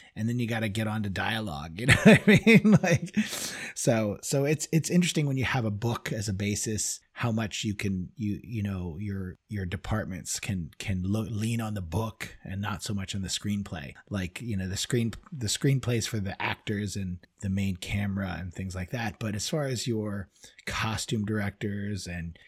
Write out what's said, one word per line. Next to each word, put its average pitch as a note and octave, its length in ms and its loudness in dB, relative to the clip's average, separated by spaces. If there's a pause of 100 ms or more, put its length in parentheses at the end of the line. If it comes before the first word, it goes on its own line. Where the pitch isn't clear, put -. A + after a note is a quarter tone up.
(140)
and G#2+ 140 0
then A#2+ 100 0
you A#2+ 80 0
gotta A2 220 0
get A2 180 -2
on G#2+ 160 0
to G2+ 80 -2
dialogue, G2+ 640 -4
<laughs> - 60 -14
you A#2+ 60 -2
know - 160 8
what A3 240 12
I G3+ 200 10
mean? G#3+ 360 10
Like, F3 340 2 (580)
so, A2 480 2
so C#3 220 0
it's, D3+ 280 0
it's D#3+ 180 2
interesting E3+ 360 4
when C#3 100 0
you C3 80 0
have A#2+ 200 0
a A2 60 0
book G#2+ 420 -2
as G#2+ 160 -4
a G#2+ 60 0
basis, G2+ 680 -2 (140)
how A#2 160 -2
much A2 320 -2
you G#2 120 0
can, F#2+ 420 -2
you, G#2 260 -4
you G#2+ 200 -6
know, F2+ 360 -4
your, G2 380 -8 (120)
your G2+ 180 -4
departments F#2 720 -4
can, F2+ 380 -4
can F#2 260 -2
lo-, G2+ 240 0
lean A2+ 320 -2
on A2 140 -4
the G2+ 80 -6
book F#2+ 600 -4
and F#2+ 180 -8
not G2+ 220 -6
so G#2 120 -4
much G2 200 -4
on G2+ 60 -4
the F2+ 80 -4
screenplay. G2 640 -4 (160)
Like, F#2 320 -4
you A#2 160 -4
know, F#2 100 -2
the F#2+ 120 -4
screen, A#2 340 0 (180)
the B2 160 -6
screenplays B2 600 2
for A2 100 -2
the F#2+ 240 -4
actors G#2 540 -4
and F#2 220 -4 (220)
the G2 100 -2
main G2 260 0
camera G2 640 -2
and F2+ 120 -8
things F#2+ 220 -8
like F#2 180 -6
that. A2+ 280 -4
But A2 140 -2
as G#2 120 -4
far D#3 200 -2
as C3 200 -4
your G#2 440 -4 (360)
costume G#2+ 600 -2
directors G2+ 800 -2
and E2+ 420 -8